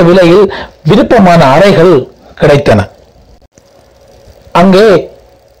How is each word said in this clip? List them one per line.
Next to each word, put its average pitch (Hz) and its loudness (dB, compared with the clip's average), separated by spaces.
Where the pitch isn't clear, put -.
விலையில் 180 2
விருப்பமான 202 0
அறைகள் 175 0
கிடைத்தன. 131 0
அங்கே 190 0